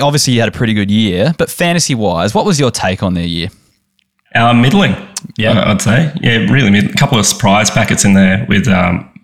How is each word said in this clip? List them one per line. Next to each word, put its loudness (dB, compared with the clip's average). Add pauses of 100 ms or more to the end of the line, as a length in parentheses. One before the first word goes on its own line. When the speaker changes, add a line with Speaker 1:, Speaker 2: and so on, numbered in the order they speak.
Speaker 1:
obviously 0
you 2
had 0
a -6
pretty -2
good -2
year, 0
but -2
fantasy-wise, -2
what 0
was 0
your 0
take -4
on -2
their -4
year? -6 (880)
Speaker 2:
Uh, 4
middling, 2 (420)
Speaker 1:
Yeah. 0
Speaker 2:
I, 0
I'd -2
say. 0
Yeah, 0
really 2
mid-, 2
a -10
couple 0
of 0
surprise 2
packets 0
in 4
there 4
with, 0
um, 0 (180)